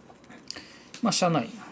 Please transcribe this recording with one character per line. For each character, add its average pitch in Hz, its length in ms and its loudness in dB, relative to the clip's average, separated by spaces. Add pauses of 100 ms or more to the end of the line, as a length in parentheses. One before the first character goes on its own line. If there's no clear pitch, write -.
(1000)
ま 220 80 2
あ、 - 20 4
し - 120 2
ゃ 175 40 8
あ - 20 4
な 151 120 4
い。 113 80 -6 (220)